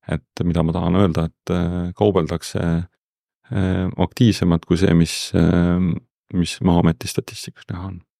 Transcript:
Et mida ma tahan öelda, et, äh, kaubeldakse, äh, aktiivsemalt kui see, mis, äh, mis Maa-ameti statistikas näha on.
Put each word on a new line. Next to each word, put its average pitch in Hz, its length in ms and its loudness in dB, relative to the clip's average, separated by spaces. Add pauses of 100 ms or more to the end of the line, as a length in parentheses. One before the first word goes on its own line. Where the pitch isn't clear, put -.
Et - 360 -6
mida 82 180 0
ma 80 100 0
tahan 87 240 0
öelda, 82 320 2
et, - 240 -8
äh, 90 260 -2 (180)
kaubeldakse, 90 640 0
äh, 92 1400 -4
aktiivsemalt 90 680 2
kui 85 120 2
see, 90 180 2
mis, - 400 0
äh, 87 460 2 (540)
mis 87 260 -2
Maa-ameti 85 480 2
statistikas - 640 -10
näha 92 200 -10
on. 90 100 -16 (180)